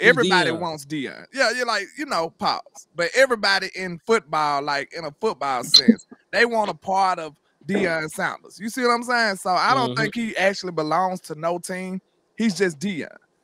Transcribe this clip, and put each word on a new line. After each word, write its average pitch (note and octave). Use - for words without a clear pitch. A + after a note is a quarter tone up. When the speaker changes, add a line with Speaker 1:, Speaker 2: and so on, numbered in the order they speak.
Speaker 1:
He's E3+
Speaker 2:
Everybody F#3
Speaker 1:
Deion. E3
Speaker 2:
wants D#3
Deion. A#2+
Yeah, B3
you're B3
like, G#3
you D4
know, E3+
pause. -
But E3+
everybody G#3
in F3+
football, D3+
like, C#3+
in E3
a C#3+
football C#3
sense, A#2+
they A3
want A3
a E3+
part F#3+
of D#3
Deion E3
Sanders. -
You G#3+
see B3+
what A#3+
I'm A#3+
saying? A#3
So F#3+
I F#3
don't B3
Speaker 1:
Mm-hmm. A#3+
Speaker 2:
think A3
he A3+
actually F#3+
belongs E3+
to D#3+
no E3+
team. F#3
He's A3
just F3
Deion. D#3